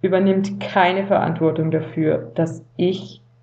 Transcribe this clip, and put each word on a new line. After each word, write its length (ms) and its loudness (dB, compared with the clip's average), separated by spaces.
übernimmt 560 2
keine 480 0
Verantwortung 640 0
dafür, 640 -2
dass 280 -4
ich 460 -4